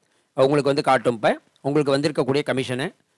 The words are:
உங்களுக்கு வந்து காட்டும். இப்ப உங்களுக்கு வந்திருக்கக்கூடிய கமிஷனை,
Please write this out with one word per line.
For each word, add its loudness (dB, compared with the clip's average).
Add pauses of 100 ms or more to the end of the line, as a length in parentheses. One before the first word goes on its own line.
(340)
உங்களுக்கு 2
வந்து -2
காட்டும். 2
இப்ப 0 (200)
உங்களுக்கு 0
வந்திருக்கக்கூடிய -2
கமிஷனை, -6 (240)